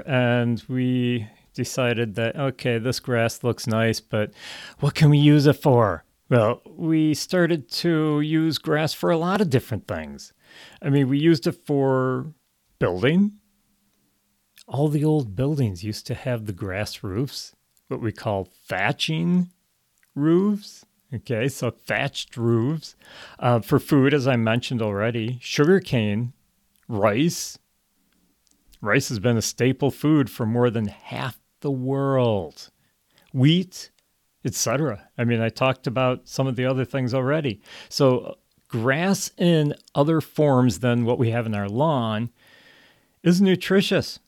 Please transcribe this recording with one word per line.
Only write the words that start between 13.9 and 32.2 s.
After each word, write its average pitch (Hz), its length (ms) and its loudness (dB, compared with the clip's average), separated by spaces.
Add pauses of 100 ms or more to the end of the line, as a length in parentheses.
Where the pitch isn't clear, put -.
All 139 220 -2
the 147 160 0
old 143 320 0
buildings 120 480 -2
used 107 240 -8
to 120 60 -6
have 117 320 -6
the 104 80 -6
grass 95 500 -8
roofs, 113 500 -6 (360)
what 127 100 -6
we 110 140 -4
call 98 340 -4 (180)
thatching 160 840 -2 (640)
roofs. 185 680 0 (280)
Okay, 120 360 -2
so 123 200 -4
thatched - 680 -6
roofs. 120 580 0 (440)
Uh, 120 200 2
for 135 180 0
food, 139 360 4
as 135 120 0
I 131 120 2
mentioned 113 440 0
already, 113 600 -2
sugarcane, 123 920 0 (560)
rice. 110 720 0 (1200)
Rice 113 300 0
has 117 100 -4
been 117 160 2
a 107 60 0
staple 131 500 0
food 143 380 2
for - 160 -6
more 120 240 0
than 110 180 -2
half 127 500 -10 (220)
the 147 100 -6
world. 127 1000 0 (640)